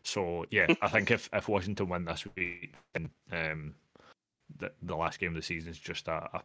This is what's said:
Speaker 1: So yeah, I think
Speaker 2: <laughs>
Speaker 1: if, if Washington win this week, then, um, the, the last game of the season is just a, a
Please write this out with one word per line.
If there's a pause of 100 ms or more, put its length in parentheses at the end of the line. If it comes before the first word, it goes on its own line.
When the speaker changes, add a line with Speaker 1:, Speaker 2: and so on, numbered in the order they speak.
Speaker 1:
So
yeah, (140)
I
think
Speaker 2:
<laughs>
Speaker 1:
if,
if
Washington
win
this (100)
week, (200)
then, (220)
um, (840)
the, (100)
the
last
game
of
the
season
is
just
a,
a